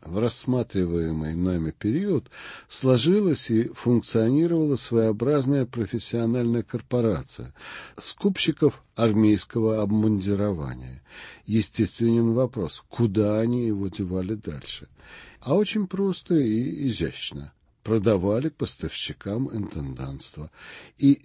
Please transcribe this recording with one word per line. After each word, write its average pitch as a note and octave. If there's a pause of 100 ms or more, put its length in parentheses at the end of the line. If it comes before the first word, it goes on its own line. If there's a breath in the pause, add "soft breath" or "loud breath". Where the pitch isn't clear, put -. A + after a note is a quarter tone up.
в E2+
рассматриваемый E2+
нами F2
период D#3 (380 loud breath)
сложилась C#3+
и A2+
функционировала C#3
своеобразная B2
профессиональная A#2
корпорация G#2 (420 loud breath)
скупщиков - (120)
армейского A2
обмундирования. G2 (460 loud breath)
Естественен A2+
вопрос, A#2
куда G#2+
они A#2+
его G2+
девали F#2
дальше. - (520 loud breath)
А C#3
очень G#3
просто F#3
и C3+
изящно. D2 (300)
Продавали G#2+
поставщикам -
интендантства. B2 (460 loud breath)
И C#3